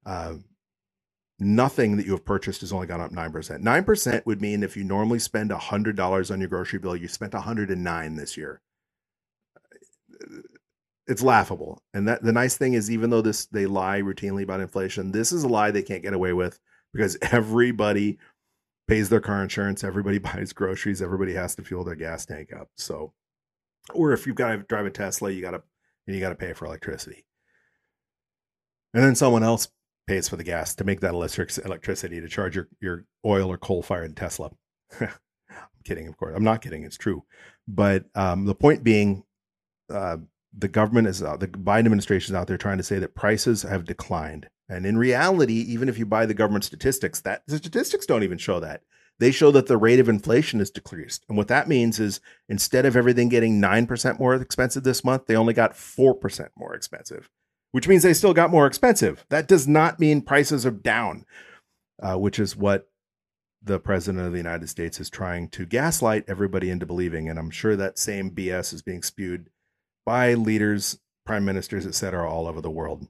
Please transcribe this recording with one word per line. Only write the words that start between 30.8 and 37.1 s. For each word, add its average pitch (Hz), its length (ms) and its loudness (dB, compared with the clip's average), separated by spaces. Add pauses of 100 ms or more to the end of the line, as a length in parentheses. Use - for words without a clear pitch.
make 95 160 -2
that 90 140 -2
electric, 85 500 -6
electricity 87 560 -8
to 82 80 -14
charge 92 260 -6
your, 92 140 -6 (120)
your 87 240 -8 (200)
oil 98 260 2
or 87 80 -8
coal-fired 85 580 -6
Tesla. - 360 -10 (200)
<laughs> - 280 -18
I'm 113 80 -4 (760)
kidding, 80 240 -10
of 80 100 -18
course. 80 200 -10
I'm 101 80 0
not 113 180 2
kidding. 78 220 -12
It's 78 120 -16
true. 85 280 -4 (420)